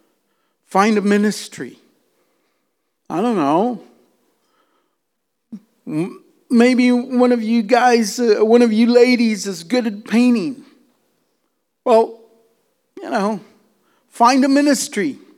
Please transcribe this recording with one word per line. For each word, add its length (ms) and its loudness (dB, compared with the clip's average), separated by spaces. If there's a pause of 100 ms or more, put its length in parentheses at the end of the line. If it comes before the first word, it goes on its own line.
(640)
Find 320 0
a 40 -2
ministry." 800 -4 (1300)
I 120 -6
don't 160 -2
know. 500 -2 (2000)
M-, 340 -8 (280)
maybe 420 2
one 400 0
of 100 0
you 200 -2
guys, 580 0
uh, 240 0
one 180 4
of 120 2
you 140 2
ladies 600 2
is 160 -10
good 240 -4
at 180 -10
painting. 600 -2 (1200)
Well, 360 0 (760)
you 120 -16
know, 320 -4 (640)
find 360 2
a 60 0
ministry. 680 -2 (180)